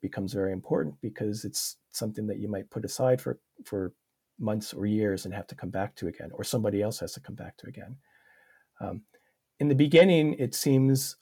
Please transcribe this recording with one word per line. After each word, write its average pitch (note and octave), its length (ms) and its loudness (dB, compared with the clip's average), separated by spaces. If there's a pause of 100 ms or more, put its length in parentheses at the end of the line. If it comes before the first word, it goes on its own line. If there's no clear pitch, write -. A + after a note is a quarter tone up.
becomes G2 320 -6
very F#2+ 180 -2
important C#3+ 480 -2
because G#2+ 460 -6
it's - 300 -8 (160)
something G#2+ 340 -6
that G2+ 120 -4
you G2+ 100 -6
might G2 200 -6
put A2+ 160 -8
aside B2+ 360 2
for, - 180 -6 (260)
for F#2+ 300 -4 (440)
months G#2+ 360 -4
or G2 100 -4
years G#2 400 0
and F#2 80 -8
have F#2+ 140 -8
to - 80 -16
come - 160 -10
back F#2+ 260 -4
to F2+ 120 -6
again, D#2 260 -10
or A2 100 -8
somebody G#2 380 -2
else G#2 180 -4
has E2+ 140 -8
to - 60 -16
come - 140 -14
back D#2+ 220 -14
to - 100 -20
again. A2 300 -16 (840)
Um, F#2 220 -10 (580)
in C#3+ 80 2
the C#3+ 60 4
beginning, D#3 640 8
it B2 160 -2
seems C3+ 680 4